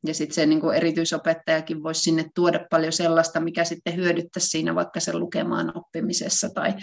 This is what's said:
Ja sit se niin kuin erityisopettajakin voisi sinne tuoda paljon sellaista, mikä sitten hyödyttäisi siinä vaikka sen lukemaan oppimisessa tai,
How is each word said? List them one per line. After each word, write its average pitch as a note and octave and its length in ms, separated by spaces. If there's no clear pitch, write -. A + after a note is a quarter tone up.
Ja D#3 60
sit D3+ 180
se D#3 140
niin D#3 160
kuin D3+ 160
erityisopettajakin D#3+ 1040
voisi D#3+ 180
sinne D#3+ 240
tuoda F3 340
paljon D#3+ 240
sellaista, E3 460
mikä E3 240
sitten E3+ 320
hyödyttäisi F3 520
siinä D#3+ 280
vaikka D#3 240
sen E3 200
lukemaan - 560
oppimisessa - 760
tai, - 300